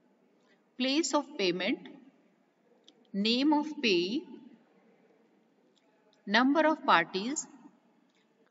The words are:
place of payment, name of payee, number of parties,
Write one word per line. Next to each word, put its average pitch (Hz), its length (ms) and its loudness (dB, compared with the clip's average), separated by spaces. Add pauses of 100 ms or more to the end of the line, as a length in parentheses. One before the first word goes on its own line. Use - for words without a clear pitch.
(800)
place 269 360 -2
of 285 100 0 (140)
payment, 190 500 -4 (1200)
name 240 400 2
of 294 140 0 (160)
payee, 202 420 0 (2000)
number 262 400 4
of 311 180 0
parties, 196 600 0 (1040)